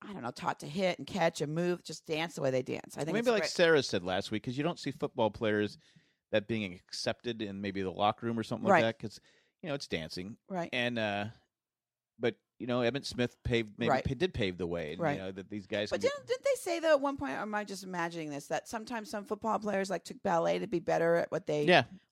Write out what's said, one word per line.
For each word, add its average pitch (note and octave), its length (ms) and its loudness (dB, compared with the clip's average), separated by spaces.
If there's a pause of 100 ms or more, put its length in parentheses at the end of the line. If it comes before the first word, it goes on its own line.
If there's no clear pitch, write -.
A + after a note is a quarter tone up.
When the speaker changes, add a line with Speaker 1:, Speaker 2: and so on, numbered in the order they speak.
Speaker 1:
I G#3 100 -14
don't F#3 100 -10
know, A#2+ 100 -4
taught - 280 -4
to D3 60 -12
hit F3+ 320 0
and C#3 80 -10
catch E3+ 340 0
and D3+ 140 -2
move, F3 300 0
just - 200 -12
dance D#3+ 300 -4
the - 80 -6
way C3+ 80 2
they C3 120 2
dance. B2+ 340 -8
I C#3+ 80 -4
think D#3 100 -2
Speaker 2:
Maybe A3 60 2
Speaker 1:
it's A#3+ 80 2
Speaker 2:
like G#3+ 140 4
Speaker 1:
great. D3+ 80 0
Speaker 2:
Sarah E3 320 6
said G2 220 -2
last F#2 280 0
week, G#2+ 100 -2
'cause B2+ 160 -6
you D3 60 0
don't E3+ 140 -2
see - 120 -6
football B2 400 0
players G#2 480 0 (540)
that G#2 160 2
being G#2+ 260 -2
accepted - 680 -6
in G2 180 -6
maybe G2 220 -4
the F#2 100 -2
locker G#2 340 2
room A#2 120 -2
or A2 40 0
something A#2+ 260 -2
Speaker 1:
Right. F3+ 140 8
Speaker 2:
like A2+ 160 0
that, - 100 -14
'cause, - 120 -16 (420)
you F3+ 60 -8
know, C#3+ 80 -2
it's C#3+ 100 -10
dancing. F2+ 500 -6 (120)
Speaker 1:
Right. F3 240 -6
Speaker 2:
And, A#2+ 260 0
uh, G#2 280 0 (920)
but, A#2 160 0 (240)
you A2+ 80 -8
know, B2 140 0
Emmitt B2 260 0
Smith - 380 -4
paved, A#2 340 0
maybe A#2 120 2
Speaker 1:
Right. C3+ 140 4
Speaker 2:
pa-, C3+ 100 0
did F3+ 200 0
pave F#2 240 0
the F2+ 80 -2
way. E2 280 -4
And, F2 60 -6
Speaker 1:
Right. D#3 120 2
Speaker 2:
you C#3+ 60 -4
know, F#2+ 140 -6
that F#2+ 160 -12
these G#2 200 -8
guys G#2 220 -2
Speaker 1:
But - 100 -2
Speaker 2:
can A#4+ 80 2
get C#5+ 80 -2
Speaker 1:
didn't, B4+ 120 -16
didn't B4+ 160 -2
they C5+ 120 2
say, E4+ 240 -4
though, D#4+ 140 2
at C#4 60 6
one C#4 160 -2
point, C4+ 180 -6
or - 80 -4
am G#3 120 -6
I G#3 80 -2
just G3 220 -10
imagining E3+ 460 -4
this, C#3+ 180 -8
that D#3 200 -4
sometimes A3 420 -8
some G#3 140 -6
football G#3 360 -2
players, G3 300 -2
like, E3+ 140 -2
took - 200 -14
ballet E3+ 340 4
to F3+ 80 -2
be E3+ 140 0
better E3 360 4
at - 140 2
what D#3 160 -2
they D3+ 200 2
Speaker 2:
Yeah. D#3+ 180 10 (280)